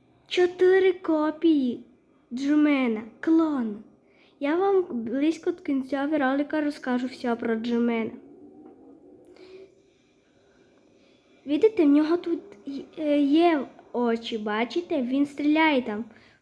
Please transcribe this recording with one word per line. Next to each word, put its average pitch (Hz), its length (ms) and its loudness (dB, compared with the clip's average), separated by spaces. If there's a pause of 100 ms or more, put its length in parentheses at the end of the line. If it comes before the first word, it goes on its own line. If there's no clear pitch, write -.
(280)
чотири 370 680 2
копії 311 920 0 (480)
Джумена, 277 680 2 (180)
клон? 294 640 0 (560)
Я 285 160 -2
вам 381 340 2
близько 277 640 -2
до 349 100 -8
кінця 269 500 -4
ролика 285 500 0
розкажу 262 460 -4
все 240 280 -4
про 233 200 -4
Джумена. 233 560 -2 (3250)
Видите, 320 400 4
в - 20 6
нього 302 300 4
тут, 339 220 -4 (580)
е, 294 240 0
є 302 460 2 (260)
очі, 233 440 -2
бачите? 240 640 -4
Він 269 240 0
стріляє 302 560 2
там 226 240 -6 (360)